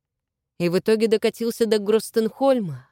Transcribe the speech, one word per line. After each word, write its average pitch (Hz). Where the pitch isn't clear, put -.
И 170
в 180
итоге 220
докатился 220
до 214
Гростенхольма. 214